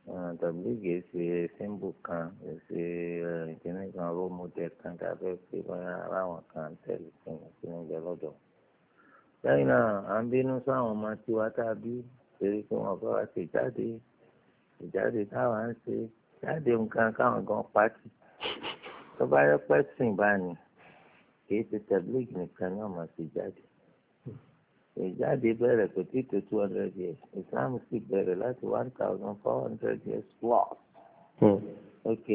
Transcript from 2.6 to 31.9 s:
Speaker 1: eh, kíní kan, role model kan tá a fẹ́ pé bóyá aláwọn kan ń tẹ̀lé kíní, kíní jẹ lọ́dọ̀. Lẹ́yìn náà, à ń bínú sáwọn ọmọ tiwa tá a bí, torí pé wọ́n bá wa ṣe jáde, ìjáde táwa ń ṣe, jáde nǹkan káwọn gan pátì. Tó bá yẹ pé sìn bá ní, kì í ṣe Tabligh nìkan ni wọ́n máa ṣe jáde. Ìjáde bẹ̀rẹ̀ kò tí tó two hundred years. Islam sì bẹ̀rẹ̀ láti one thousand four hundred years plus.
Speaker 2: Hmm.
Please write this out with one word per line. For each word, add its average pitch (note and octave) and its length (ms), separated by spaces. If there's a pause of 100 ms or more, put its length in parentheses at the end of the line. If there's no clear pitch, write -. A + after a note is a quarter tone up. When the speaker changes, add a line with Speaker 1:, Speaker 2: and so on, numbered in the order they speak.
Speaker 1:
eh, E2+ 400
kíní F#2 340
kan, F2+ 200
role F2+ 180
model F2 460
kan F2 220
tá F2 100
a F2 80
fẹ́ F2+ 260
pé - 180
bóyá F2+ 420
aláwọn F2 440
kan D#2 260
ń E2+ 60
tẹ̀lé F2+ 380
kíní, D#2+ 380
kíní E2+ 320
jẹ D#2+ 140
lọ́dọ̀. D#2+ 340 (1080)
Lẹ́yìn C#3 240
náà, A2+ 360
à G2+ 120
ń A2+ 140
bínú C3 300
sáwọn B2+ 320
ọmọ G#2+ 240
tiwa A2 340
tá A#2 160
a A2+ 100
bí, A#2 280 (300)
torí G#2 300
pé - 120
wọ́n G#2 240
bá A2 100
wa A2 160
ṣe - 200
jáde, A#2 540 (800)
ìjáde G#2+ 460
táwa B2 380
ń A#2 120
ṣe, A2+ 200 (480)
jáde D3 280
nǹkan A2 420
káwọn A2+ 320
gan G#2+ 200
pátì. - 440 (1000)
Tó - 140
bá C#3+ 160
yẹ D3 160
pé C#3+ 180 (140)
sìn A#2 260
bá G2+ 220
ní, F2+ 160 (960)
kì G2 80
í A2 60
ṣe A2 160
Tabligh G#2 520
nìkan F2+ 380
ni F#2+ 120
wọ́n G#2 140
máa E2 120
ṣe - 200
jáde. F#2+ 340 (1400)
Ìjáde A#2+ 560
bẹ̀rẹ̀ A#2 340
kò F2+ 160
tí - 180
tó B2+ 180
two G#2 200
hundred G2 340
years. F2+ 240 (120)
Islam B2 500
sì - 180
bẹ̀rẹ̀ F#2+ 380
láti A#2 300
one A2+ 260
thousand G2+ 440
four A#2+ 240
hundred A2+ 420
years A2 300
plus. - 460 (640)
Speaker 2:
Hmm. G#2 160 (420)